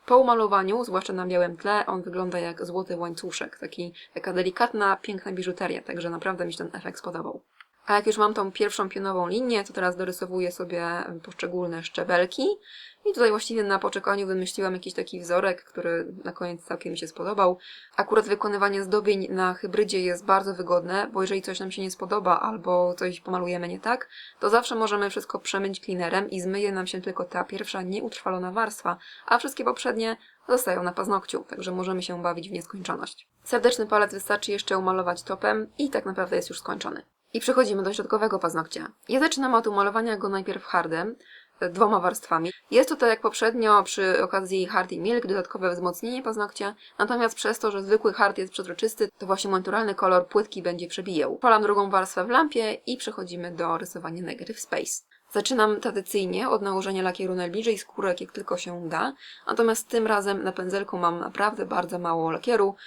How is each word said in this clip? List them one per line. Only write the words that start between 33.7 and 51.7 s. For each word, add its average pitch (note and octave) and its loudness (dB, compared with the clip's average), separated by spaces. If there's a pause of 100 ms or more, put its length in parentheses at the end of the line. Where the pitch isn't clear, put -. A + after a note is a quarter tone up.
palec G#3 4
wystarczy G3+ -2
jeszcze G3+ 0
umalować F#3 0
topem G#3+ 0 (100)
i C#4+ 0
tak A3 -2
naprawdę F#3 -2
jest - 0
już E3+ -10
skończony. - -8 (300)
I A3+ 0
przechodzimy A3+ 4
do G3 0
środkowego G#3 0
paznokcia. D#3+ -4 (180)
Ja B3+ 4
zaczynam C4+ 2
od A3+ 4
umalowania G#3 0
go G3 -2
najpierw G3 -4
hardem, E3+ -2 (440)
e, F3+ -2
dwoma G#3 4
warstwami. F3 0 (200)
Jest A#3 6
to D#4+ 0
tak B3 4
jak A3 2
poprzednio A3 4
przy F#3 2
okazji F#3+ 0
Hardy F#3 -2
Milk, G#3+ 0
dodatkowe F#3 -2
wzmocnienie F3+ -4
paznokcia, G#3+ -4 (240)
natomiast A#3 2
przez - -2
to, A3 0
że G3 -4
zwykły G#3 4
hard G3+ 2
jest F#3+ -6
przezroczysty, G3 -2
to G3 -12
właśnie F#3+ 0
mój F#3+ 4
naturalny G3 0
kolor F#3 4
płytki G#3 0
będzie F3 -4
przebijał. F3 -2
Polam A3+ 6
drugą G3+ 4